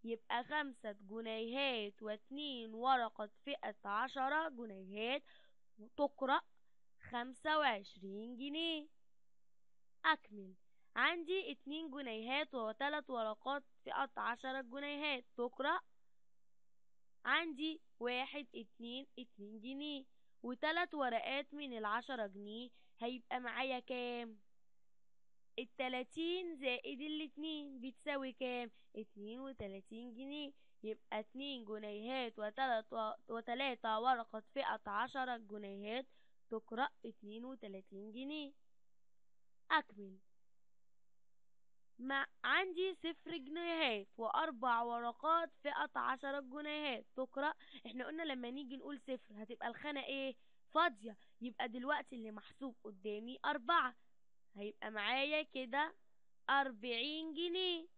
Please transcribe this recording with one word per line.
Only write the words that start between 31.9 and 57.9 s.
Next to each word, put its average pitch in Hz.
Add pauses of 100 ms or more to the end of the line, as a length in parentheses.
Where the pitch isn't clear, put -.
وتلات 220
و-، 220 (160)
وتلاتة 233
ورقة 233 (120)
فئة 226
عشرة 247
جنيهات 208 (440)
تقرأ 226 (160)
اتنين 220
وتلاتين 202
جنيه. 277 (1160)
أكمل. 202 (1800)
مع، 269 (180)
عندي 359
صفر 330
جنيهات 294
وأربع 233
ورقات 240 (120)
فئة -
عشرة 262
جنيهات 294 (100)
تقرأ. 269 (320)
احنا 247
قلنا 311
لما 254
نيجي 269
نقول 277
صفر 220
هتبقى 226
الخانة 277
ايه؟ 269 (380)
فاضية. 226 (240)
يبقى 240
دلوقتي 254
اللي 220
محسوب 247
قدامي 214
أربعة، 285 (600)
هيبقى 208
معايا 262
كده 269 (540)
أربعين 269
جنيه 349 (120)